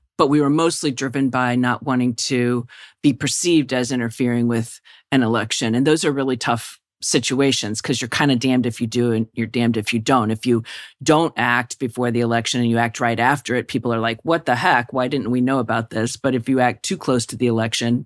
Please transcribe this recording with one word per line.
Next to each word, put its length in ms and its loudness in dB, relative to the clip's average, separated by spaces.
but 100 4
we 140 4
were 80 2
mostly 420 0
driven 380 -2
by 260 0
not 280 0
wanting 320 0
to 500 -2
be 100 4
perceived 580 0
as 200 -2
interfering 560 0
with 320 -4
an 100 4
election. 540 0
And 100 2
those 200 4
are 60 2
really 260 -2
tough 420 -4
situations 800 0
'cause 180 -2
you're 80 -6
kinda 260 2
damned 320 2
if 140 -4
you 80 -2
do 240 0
and 220 0
you're 120 -4
damned 300 0
if 160 -4
you 80 -2
don't. 320 2
If 140 -6
you 180 2
don't 320 4
act 420 0
before 340 -2
the 100 0
election 400 0
and 80 2
you 80 2
act 240 0
right 180 0
after 360 0
it, 120 -2
people 260 -2
are 60 0
like, 240 -2
"What 220 0
the 100 2
heck? 380 0
Why 160 0
didn't 200 -4
we 120 0
know 180 2
about 300 -2
this?" 260 -2
But 180 -2
if 140 -2
you 140 2
act 220 0
too 120 -4
close 300 0
to 100 -10
the 120 0
election, 580 0